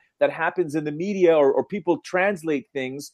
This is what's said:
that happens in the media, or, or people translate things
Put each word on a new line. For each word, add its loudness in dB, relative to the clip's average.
that 2
happens -2
in -2
the -6
media, 2
or, 6
or 2
people -2
translate -2
things -8